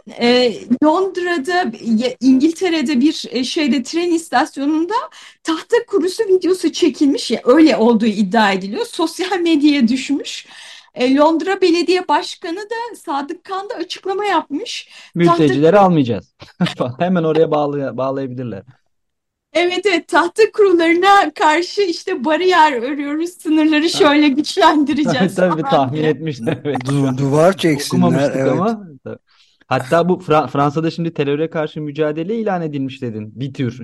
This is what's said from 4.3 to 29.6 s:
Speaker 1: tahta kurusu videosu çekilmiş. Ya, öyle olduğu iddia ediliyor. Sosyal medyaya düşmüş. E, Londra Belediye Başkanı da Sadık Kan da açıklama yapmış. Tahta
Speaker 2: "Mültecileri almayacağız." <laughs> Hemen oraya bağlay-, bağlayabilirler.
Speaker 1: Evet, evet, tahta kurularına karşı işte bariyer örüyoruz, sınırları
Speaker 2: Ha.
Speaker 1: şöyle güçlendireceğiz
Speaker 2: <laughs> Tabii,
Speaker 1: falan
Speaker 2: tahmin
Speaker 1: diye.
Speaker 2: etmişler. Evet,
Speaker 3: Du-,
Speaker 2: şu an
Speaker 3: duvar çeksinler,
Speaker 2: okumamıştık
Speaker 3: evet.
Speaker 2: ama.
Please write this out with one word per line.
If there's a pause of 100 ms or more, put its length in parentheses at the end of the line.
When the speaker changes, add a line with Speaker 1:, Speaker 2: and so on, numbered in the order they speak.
Speaker 1:
tahta (100)
kurusu
videosu
çekilmiş.
Ya,
öyle
olduğu
iddia
ediliyor.
Sosyal
medyaya
düşmüş. (480)
E,
Londra
Belediye
Başkanı
da
Sadık
Kan
da
açıklama
yapmış. (360)
Tahta
Speaker 2:
"Mültecileri
almayacağız." (260)
<laughs>
Hemen
oraya
bağlay-,
bağlayabilirler. (880)
Speaker 1:
Evet,
evet,
tahta
kurularına
karşı
işte
bariyer (100)
örüyoruz,
sınırları
Speaker 2:
Ha.
Speaker 1:
şöyle
güçlendireceğiz
Speaker 2:
<laughs>
Tabii,
Speaker 1:
falan
Speaker 2:
tahmin
Speaker 1:
diye.
Speaker 2:
etmişler.
Evet,
Speaker 3:
Du-,
Speaker 2:
şu
an
Speaker 3:
duvar
çeksinler,
Speaker 2:
okumamıştık
Speaker 3:
evet.
Speaker 2:
ama. (800)